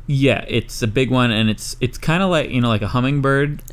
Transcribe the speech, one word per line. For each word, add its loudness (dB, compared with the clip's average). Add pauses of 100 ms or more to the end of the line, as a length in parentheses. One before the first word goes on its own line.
yeah, 2
it's -4
a 0
big 0
one, 2
and 2
it's, -6
it's -2
kinda 0
like, 0
you 0
know, 2
like 2
a -2
hummingbird 0 (120)